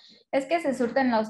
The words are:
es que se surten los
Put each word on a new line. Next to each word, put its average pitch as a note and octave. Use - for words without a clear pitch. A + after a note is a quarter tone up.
es C#4
que E4+
se C#4+
surten B3+
los A3